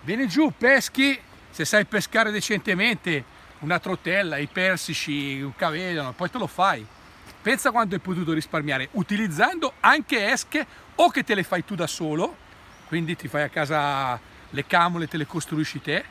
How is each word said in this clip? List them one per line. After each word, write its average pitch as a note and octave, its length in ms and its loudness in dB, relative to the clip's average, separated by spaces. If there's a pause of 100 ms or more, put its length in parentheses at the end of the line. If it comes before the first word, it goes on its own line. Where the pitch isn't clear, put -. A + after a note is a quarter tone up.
Vieni A#3 260 -2
giù, C4+ 300 4
peschi, C4 600 4 (320)
se D#3 140 -4
sai G#3+ 200 4
pescare G#3+ 460 0
decentemente, F#3+ 920 -2 (360)
una D#3+ 180 -2
trotella, F3 600 -4
i C#3+ 100 -6
persici, D3 920 -4
un C#3 160 -8
cavedano, D#3+ 580 -4
poi F3 180 -6
te B3+ 80 -10
lo G3 80 -4
fai. F3 360 0 (600)
Pensa B3+ 260 2
quanto A3+ 240 2
hai F#3 80 -4
potuto E3+ 320 -2
risparmiare D3+ 600 -2
utilizzando G#3+ 880 0
anche A#3+ 500 4
esche C4+ 340 -2 (300)
o E4+ 160 6
che B3 120 0
te A3 120 0
le F#3+ 80 0
fai F3 200 -2
tu - 120 -8
da E3+ 100 -2
solo, E3 500 -2 (520)
quindi E3 280 -2
ti - 120 -14
fai D3 160 -2
a C#3 60 -2
casa C#3+ 680 0 (300)
le - 160 -6
camole, E3+ 420 2
te - 100 -6
le D3+ 100 -2
costruisci D#3 520 -4
te D#3 320 -4